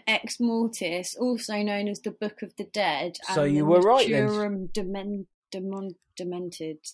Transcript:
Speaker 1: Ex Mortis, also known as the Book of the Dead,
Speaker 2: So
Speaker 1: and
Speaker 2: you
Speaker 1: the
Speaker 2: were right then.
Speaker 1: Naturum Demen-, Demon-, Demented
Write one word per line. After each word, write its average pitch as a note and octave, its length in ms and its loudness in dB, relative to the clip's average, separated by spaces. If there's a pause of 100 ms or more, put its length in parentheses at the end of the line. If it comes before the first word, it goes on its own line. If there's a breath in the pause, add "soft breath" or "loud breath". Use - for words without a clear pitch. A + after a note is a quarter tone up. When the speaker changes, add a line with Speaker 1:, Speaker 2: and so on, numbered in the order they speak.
Speaker 1:
Ex A3 320 0
Mortis, A3+ 760 -2
also A3+ 460 -2
known G#3 260 -2
as G3+ 120 -6
the G#3 100 -6
Book - 320 -6
of G3 140 -12
the G3 80 -8
Dead, E3+ 520 -2 (180)
Speaker 2:
So D3+ 100 4
Speaker 1:
and C#3+ 100 2
Speaker 2:
you D3+ 60 4
Speaker 1:
the D3+ 60 2
Speaker 2:
were F3 140 8
right A3+ 280 8
then. G#3+ 200 2
Speaker 1:
Naturum G#3 440 -2
Demen-, G3 540 -6 (260)
Demon-, G3 420 -8 (220)
Demented F3 600 -8 (160)